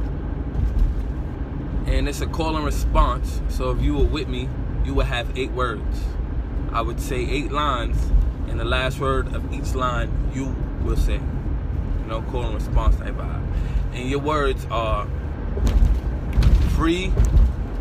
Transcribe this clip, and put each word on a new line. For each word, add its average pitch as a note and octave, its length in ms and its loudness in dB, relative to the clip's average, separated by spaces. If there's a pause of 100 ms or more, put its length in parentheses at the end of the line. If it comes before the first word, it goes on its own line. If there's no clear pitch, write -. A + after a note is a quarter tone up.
(1900)
And C3 200 2
it's D3 140 -6
a C#3 60 -2
call D#3+ 280 -2
and D3+ 80 -2
response. C#3 880 2
So B2+ 220 -2
if B2 100 -2
you D3 140 2
were C#3 100 4
with C#3 240 0
me, B2+ 180 -4 (380)
you C#3 80 -2
would C3+ 140 2
have A#2+ 300 -4
eight B2+ 140 -2
words. A#2+ 480 -2 (720)
I A#2 100 -2
would A#2+ 200 -4
say C3 160 -4
eight C#3+ 340 -2
lines, C3 460 0 (500)
and A2+ 100 -4
the A#2 80 -2
last C3 360 0
word C3 340 0
of - 180 -4
each - 220 -4
line B2 340 0 (240)
you C3 220 -2 (280)
will - 120 0
say. - 200 2
You - 920 -2
know, A2+ 140 -4
call A#2+ 240 -4
and A2+ 100 -4
response - 400 4
type G#2+ 200 -2
vibe. - 280 -4 (500)
And B2 160 -4
your C#3 100 0
words C#3 500 0
are G#2+ 380 0 (1700)
free, E3+ 360 2 (680)